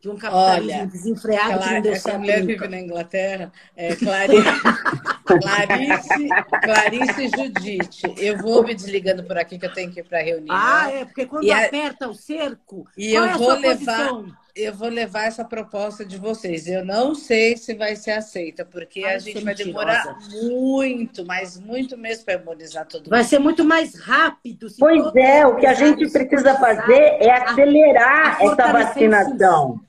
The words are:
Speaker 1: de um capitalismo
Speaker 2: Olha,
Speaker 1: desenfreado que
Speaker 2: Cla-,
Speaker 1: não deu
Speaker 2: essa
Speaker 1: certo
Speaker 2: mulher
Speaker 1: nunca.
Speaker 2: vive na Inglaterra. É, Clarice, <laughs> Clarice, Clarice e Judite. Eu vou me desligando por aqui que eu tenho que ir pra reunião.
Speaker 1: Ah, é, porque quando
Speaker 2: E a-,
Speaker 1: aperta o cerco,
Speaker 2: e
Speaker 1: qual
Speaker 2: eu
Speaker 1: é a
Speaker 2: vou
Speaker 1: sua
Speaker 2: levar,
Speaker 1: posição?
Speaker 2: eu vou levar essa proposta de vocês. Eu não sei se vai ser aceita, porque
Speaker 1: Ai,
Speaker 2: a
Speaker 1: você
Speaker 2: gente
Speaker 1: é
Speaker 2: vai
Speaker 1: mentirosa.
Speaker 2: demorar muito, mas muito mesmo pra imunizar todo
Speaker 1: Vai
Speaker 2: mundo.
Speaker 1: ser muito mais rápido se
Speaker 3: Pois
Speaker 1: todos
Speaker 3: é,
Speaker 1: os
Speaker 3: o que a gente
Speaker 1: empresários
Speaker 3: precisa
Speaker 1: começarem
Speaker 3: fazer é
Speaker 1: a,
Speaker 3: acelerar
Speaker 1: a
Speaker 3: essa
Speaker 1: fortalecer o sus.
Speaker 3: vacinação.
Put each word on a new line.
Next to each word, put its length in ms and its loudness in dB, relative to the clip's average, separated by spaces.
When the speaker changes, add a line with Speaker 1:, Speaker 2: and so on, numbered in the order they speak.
Speaker 1:
de 80 -14
um 80 -12
capitalismo 640 2
Speaker 2:
Olha, 60 -6
Speaker 1:
desenfreado 720 -4
que 60 -4
Speaker 2:
Cla-, 80 -2
Speaker 1:
não 100 -2
deu 100 0
Speaker 2:
essa 100 -6
Speaker 1:
certo 180 -6
Speaker 2:
mulher 200 0
Speaker 1:
nunca. 120 -4
Speaker 2:
vive 160 -8
na 120 -12
Inglaterra. 720 -8
É, 200 -6
Clarice, 480 2
<laughs> 800 -4
Clarice, 1040 0
Clarice 640 0
e 40 -4
Judite. 920 -8
Eu 200 -4
vou 240 2
me 120 -2
desligando 500 -6
por 140 -8
aqui 200 -8
que 80 -10
eu 60 -8
tenho 180 -10
que 100 -16
ir 40 -14
pra 180 -6
reunião. 340 -6
Speaker 1:
Ah, 340 0
é, 140 -8
porque 220 -10
quando 180 -8
Speaker 2:
E 60 2
a-, 160 0
Speaker 1:
aperta 420 -6
o 60 -12
cerco, 720 -12
Speaker 2:
e 160 -6
Speaker 1:
qual 120 2
Speaker 2:
eu 60 0
Speaker 1:
é 20 -4
a 40 -4
Speaker 2:
vou 100 0
Speaker 1:
sua 120 4
Speaker 2:
levar, 500 -2
Speaker 1:
posição? 280 -12
Speaker 2:
eu 200 -8
vou 140 -10
levar 360 -6
essa 200 -6
proposta 600 -10
de 120 -16
vocês. 500 -10
Eu 180 -6
não 300 -2
sei 420 0
se 180 -12
vai 220 -6
ser 160 -8
aceita, 520 -10
porque 400 -16
Speaker 1:
Ai, 120 -4
Speaker 2:
a 40 -8
Speaker 1:
você 120 -18
Speaker 2:
gente 60 -10
Speaker 1:
é 60 -12
Speaker 2:
vai 100 -6
Speaker 1:
mentirosa. 300 -8
Speaker 2:
demorar 340 -4
muito, 800 -4
mas 320 -10
muito 400 -10
mesmo 260 -10
pra 100 -4
imunizar 520 -12
todo 240 -12
Speaker 1:
Vai 100 2
Speaker 2:
mundo. 80 0
Speaker 1:
ser 100 4
muito 260 2
mais 340 0
rápido 680 -2
se 100 -20
Speaker 3:
Pois 240 6
Speaker 1:
todos 140 0
Speaker 3:
é, 300 8
Speaker 1:
os 60 6
Speaker 3:
o 40 0
que 100 4
a 80 6
gente 300 4
Speaker 1:
empresários 80 -6
Speaker 3:
precisa 260 4
Speaker 1:
começarem 260 2
Speaker 3:
fazer 220 6
é 60 8
Speaker 1:
a, 200 4
Speaker 3:
acelerar 760 6
Speaker 1:
a 20 4
Speaker 3:
essa 80 -2
Speaker 1:
fortalecer 400 4
o 100 4
sus. 240 2
Speaker 3:
vacinação. 800 2